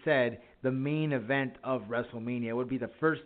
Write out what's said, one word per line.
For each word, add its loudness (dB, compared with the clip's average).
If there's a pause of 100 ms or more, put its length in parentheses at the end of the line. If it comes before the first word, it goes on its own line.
said, 4 (240)
the 2
main 0
event 0 (100)
of 0
WrestleMania. -4
It -2
would -2
be -2
the -4 (100)
first 2